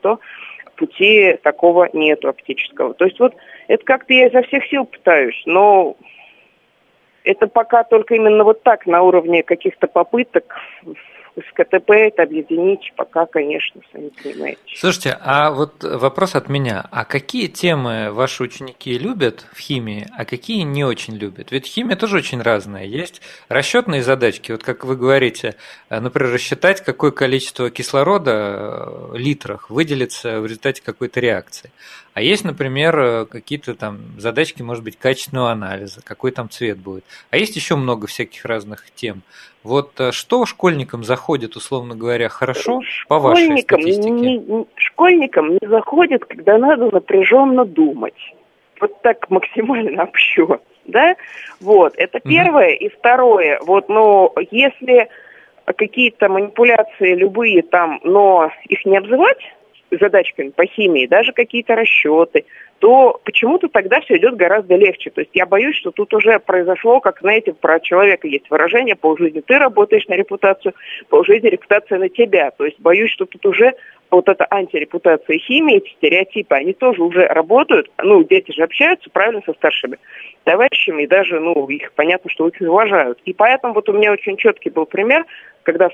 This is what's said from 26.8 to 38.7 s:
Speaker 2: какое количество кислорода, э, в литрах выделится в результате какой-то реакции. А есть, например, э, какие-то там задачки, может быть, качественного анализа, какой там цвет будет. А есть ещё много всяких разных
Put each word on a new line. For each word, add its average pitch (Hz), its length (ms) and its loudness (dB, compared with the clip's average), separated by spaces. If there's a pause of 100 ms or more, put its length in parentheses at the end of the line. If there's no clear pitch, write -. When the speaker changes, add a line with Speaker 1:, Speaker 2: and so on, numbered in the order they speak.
Speaker 2:
какое 143 280 -2
количество 131 600 -4
кислорода, 143 640 -2
э, 101 800 -10
в - 40 -10
литрах 127 520 -8
выделится 127 720 -6
в 110 60 -6
результате 113 360 -8
какой-то 120 380 -10
реакции. 110 500 -6 (440)
А 104 80 -6
есть, 202 240 0
например, 147 520 -2
э, 117 280 -2
какие-то 127 480 -14
там 104 240 -12 (200)
задачки, 117 440 -6
может 117 200 -12
быть, 110 160 -16
качественного 131 540 -4
анализа, 98 500 -12
какой - 300 -10
там 120 160 -12
цвет 104 300 -8
будет. 95 260 -16 (260)
А 127 60 -2
есть 113 200 -4
ещё 156 200 -4
много 123 300 -4
всяких - 400 -12
разных 107 480 -10